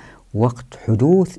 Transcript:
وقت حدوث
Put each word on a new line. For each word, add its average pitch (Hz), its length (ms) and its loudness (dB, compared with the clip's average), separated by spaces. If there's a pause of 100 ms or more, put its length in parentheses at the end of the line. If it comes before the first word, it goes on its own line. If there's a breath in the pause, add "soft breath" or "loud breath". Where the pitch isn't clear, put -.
(340 soft breath)
وقت 120 440 -4 (100)
حدوث 165 520 2